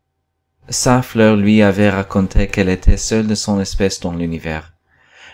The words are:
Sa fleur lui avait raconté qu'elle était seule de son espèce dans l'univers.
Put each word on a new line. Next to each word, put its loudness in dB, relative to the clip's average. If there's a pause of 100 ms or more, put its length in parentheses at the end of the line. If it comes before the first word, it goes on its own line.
(680)
Sa 0
fleur 2
lui 4
avait 2
raconté 0
qu'elle -2
était 4
seule -2
de -2
son -2
espèce -4
dans -8
l'univers. -8 (600)